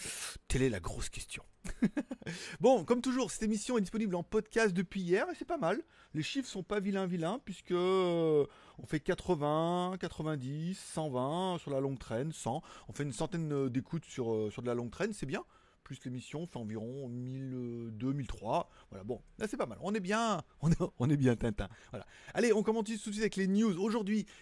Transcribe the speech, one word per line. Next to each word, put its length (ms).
Telle 140
est 60
la 120
grosse 260
question. 380
<laughs> 920
Bon, 240
comme 180
toujours, 300
cette 120
émission 340
est 40
disponible 340
en 80
podcast 500
depuis 280
hier, 280
et 60
c'est 120
pas 100
mal. 240
Les 80
chiffres 260
sont 160
pas 160
vilains, 260
vilains, 400
puisque, 260
euh, 760
on 80
fait 140
quatre-vingts, 1000
quatre-vingt-dix, 800
cent 320
vingt 500
sur 120
la 80
longue 200
traîne, 340
cent. 280
On 60
fait 100
une 100
centaine, 380
euh, 180
d'écoutes 360
sur, 280
euh, 180
sur 100
de 60
la 60
longue 180
traîne, 220
c'est 120
bien. 180
Plus 220
l'émission, 360
on 40
fait 140
environ 500
mille 840
deux, 200
mille 140
trois. 420
Voilà, 120
bon, 200
là 80
c'est 100
pas 80
mal. 160
On 140
est 40
bien, 520
<laughs> 100
on 100
est, 60
on 100
est 80
bien 180
Tintin. 320
Voilà. 160
Allez, 180
on 80
commence 240
tout 80
de 40
suite 200
avec 180
les 120
news. 320
Aujourd'hui, 480